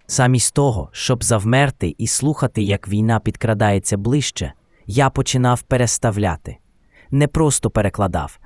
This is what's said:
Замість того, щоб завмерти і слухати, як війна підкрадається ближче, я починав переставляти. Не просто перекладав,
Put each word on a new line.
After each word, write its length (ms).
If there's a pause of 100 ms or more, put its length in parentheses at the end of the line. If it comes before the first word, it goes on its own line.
Замість 460
того, 380
щоб 320
завмерти 760
і 100
слухати, 540
як 260
війна 320
підкрадається 800
ближче, 560 (320)
я 240
починав 520
переставляти. 960 (540)
Не 160
просто 420
перекладав, 760